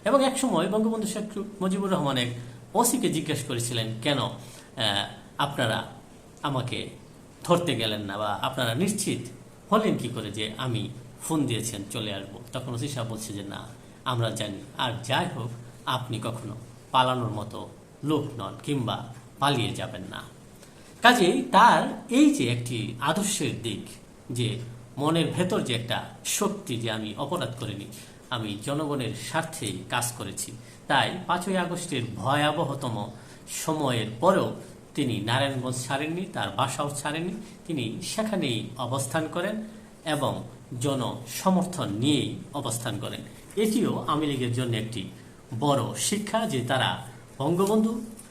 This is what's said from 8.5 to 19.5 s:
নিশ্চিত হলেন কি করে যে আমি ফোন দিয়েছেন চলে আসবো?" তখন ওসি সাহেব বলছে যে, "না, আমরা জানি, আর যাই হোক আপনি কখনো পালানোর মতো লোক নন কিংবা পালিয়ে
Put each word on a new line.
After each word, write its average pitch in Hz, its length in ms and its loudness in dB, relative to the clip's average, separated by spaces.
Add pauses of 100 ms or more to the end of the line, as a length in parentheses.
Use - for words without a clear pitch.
নিশ্চিত 185 440 0 (540)
হলেন 208 240 4
কি - 100 -4
করে 110 240 -6
যে 107 260 -4
আমি 113 320 -2 (340)
ফোন 156 220 2
দিয়েছেন 104 460 -2
চলে 107 220 -4
আসবো?" 98 260 -10 (140)
তখন 123 200 -4
ওসি 117 140 -2
সাহেব 113 240 -4
বলছে 107 220 -8
যে, 98 100 -6
"না, 98 240 -8 (380)
আমরা 117 240 2
জানি, 101 300 -4 (180)
আর 139 140 0 (120)
যাই 151 220 2 (100)
হোক 117 160 -6 (340)
আপনি 117 340 -2
কখনো 113 360 -6 (360)
পালানোর 127 380 4
মতো 101 400 -6 (340)
লোক 147 220 2 (120)
নন 98 160 -6 (100)
কিংবা 113 500 -2 (260)
পালিয়ে 127 320 4